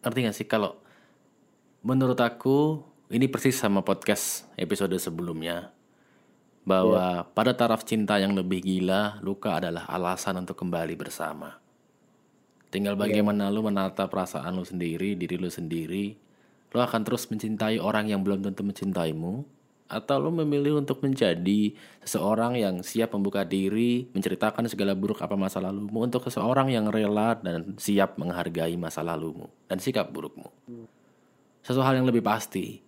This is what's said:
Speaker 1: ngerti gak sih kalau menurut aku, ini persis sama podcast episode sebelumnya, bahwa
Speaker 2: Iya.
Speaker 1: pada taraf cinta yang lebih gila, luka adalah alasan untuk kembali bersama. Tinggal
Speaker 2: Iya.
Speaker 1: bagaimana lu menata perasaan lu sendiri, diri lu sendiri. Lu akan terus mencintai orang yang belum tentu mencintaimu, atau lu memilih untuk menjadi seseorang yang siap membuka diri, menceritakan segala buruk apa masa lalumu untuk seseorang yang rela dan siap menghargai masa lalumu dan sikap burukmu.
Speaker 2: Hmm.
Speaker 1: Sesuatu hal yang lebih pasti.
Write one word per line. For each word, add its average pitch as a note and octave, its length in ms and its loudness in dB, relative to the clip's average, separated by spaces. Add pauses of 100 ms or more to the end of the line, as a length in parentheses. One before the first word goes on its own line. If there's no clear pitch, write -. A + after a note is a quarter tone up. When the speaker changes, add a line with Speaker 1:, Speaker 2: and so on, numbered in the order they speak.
Speaker 1:
ngerti A#2+ 180 -2
gak A2 140 0
sih - 80 -6
kalau G#2+ 320 0 (1040)
menurut B2+ 400 2
aku, C#3 640 4 (240)
ini C3 240 2
persis C3 240 2
sama G2+ 240 2
podcast - 640 0 (120)
episode F#2+ 380 0
sebelumnya, E2+ 760 -4 (920)
bahwa F#2 640 4
Speaker 2:
Iya. - 80 -14
Speaker 1:
pada B2 240 4
taraf A2+ 320 2
cinta G#2+ 320 2
yang G2 160 2
lebih F#2 240 0
gila, F#2+ 640 0
luka G2 320 -2
adalah E2+ 320 -4
alasan F2+ 560 -4
untuk F2+ 160 -10
kembali E2+ 400 -4
bersama. D#2 640 -10 (1040)
Tinggal G2+ 300 0
Speaker 2:
Iya. - 20 2
Speaker 1:
bagaimana G#2 460 2
lu G#2 160 0
menata G2 420 0
perasaan F2+ 480 -4
lu F#2 140 -4
sendiri, F2+ 480 -2
diri F2 240 -4
lu F2+ 80 -2
sendiri. E2+ 720 -6 (500)
Lu - 80 -2
akan A#2+ 240 2
terus A2+ 240 -2
mencintai A2 540 -2
orang G#2+ 320 0
yang G2+ 80 2
belum G2 240 0
tentu G2 180 -4
mencintaimu, F2+ 840 -2 (420)
atau C#3 320 0
lu D3+ 80 0
memilih D3 480 2
untuk C3+ 240 -2
menjadi G#2 720 2 (240)
seseorang A2 560 0
yang F#2+ 320 0
siap A2 240 0
membuka G2 320 0
diri, G#2+ 720 2
menceritakan G#2+ 560 0
segala G2 240 0
buruk G2+ 240 -2
apa - 160 -4
masa G2 240 0
lalumu G2+ 480 -4
untuk B2 160 0
seseorang B2+ 480 2
yang G#2+ 240 2
rela G#2+ 400 2
dan F2 400 -6
siap G2+ 480 0
menghargai E2+ 560 -2
masa E2 240 -6
lalumu D#2+ 480 -6 (160)
dan F#2 160 -4
sikap A2 320 -2
burukmu. D2+ 320 -12 (240)
Speaker 2:
Hmm. A#2 160 -16 (800)
Speaker 1:
Sesuatu B2+ 160 2
hal C3 160 4
yang B2+ 80 2
lebih A#2+ 160 4
pasti. G2+ 560 -2 (100)